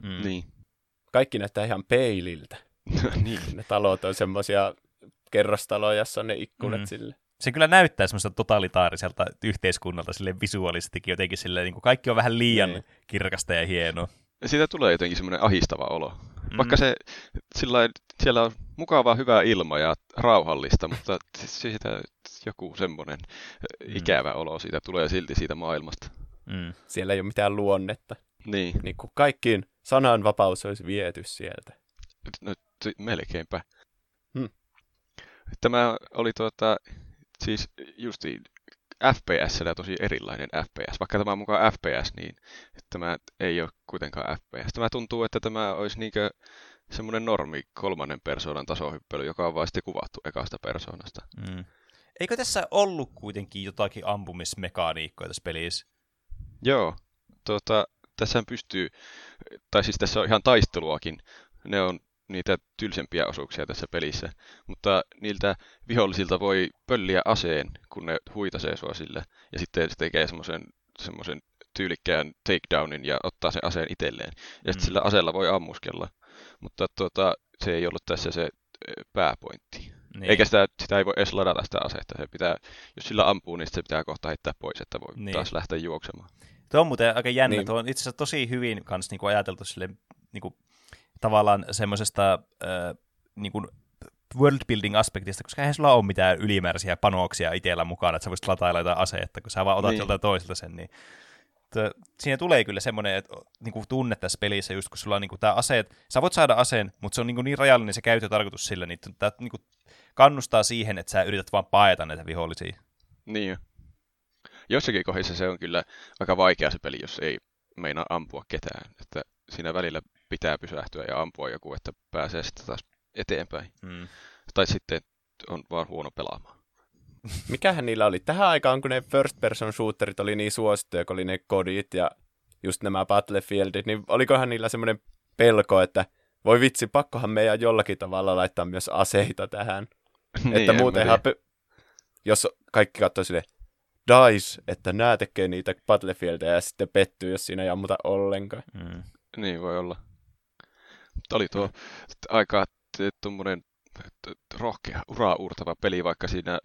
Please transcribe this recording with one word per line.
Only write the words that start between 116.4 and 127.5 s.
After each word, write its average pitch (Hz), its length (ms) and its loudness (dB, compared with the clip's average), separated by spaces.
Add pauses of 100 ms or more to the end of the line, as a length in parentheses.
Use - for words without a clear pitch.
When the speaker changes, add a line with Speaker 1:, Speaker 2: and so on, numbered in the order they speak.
Speaker 2:
se - 100 -4
peli, 65 200 -8
jos - 180 -12
ei 71 180 -4 (400)
meinaa 80 320 -6
ampua 80 380 -6
ketään. - 440 -10 (100)
Että - 200 -12 (280)
siinä 82 240 -8
välillä 82 280 -4 (280)
pitää 78 280 -2
pysähtyä 78 500 -12
ja 67 140 -4
ampua 76 280 -8
joku, 65 240 -12
että 71 180 -12 (200)
pääsee 82 320 -6
sitten - 220 -12
taas - 140 -8 (360)
eteenpäin. 85 560 -6 (100)
Speaker 1:
Mm. 90 260 -14 (460)
Speaker 2:
Tai 95 140 2
sitten - 340 -4 (480)
on 85 200 -10
vaan 85 180 -4
huono 78 240 -10
pelaamaan. - 460 -12 (460)
Speaker 3:
<laughs> - 460 -12
Mikähän 165 360 0